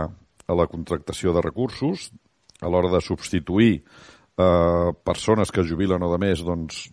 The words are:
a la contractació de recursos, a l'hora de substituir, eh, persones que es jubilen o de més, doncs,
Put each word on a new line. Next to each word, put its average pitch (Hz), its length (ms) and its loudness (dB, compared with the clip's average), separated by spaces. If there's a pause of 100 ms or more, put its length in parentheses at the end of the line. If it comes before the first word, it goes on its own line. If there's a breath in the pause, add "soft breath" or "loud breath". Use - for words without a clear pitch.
a - 500 -10
la 85 140 2
contractació 85 640 -4
de 82 160 2
recursos, 131 600 -6 (500)
a 80 80 -8
l'hora 90 240 2
de 90 80 4
substituir, 95 840 0 (500 loud breath)
eh, 87 560 4 (140)
persones 104 440 0
que 98 140 -2
es 85 60 -4
jubilen 90 340 0
o 85 80 0
de 87 80 0
més, 92 240 0
doncs, 82 500 -8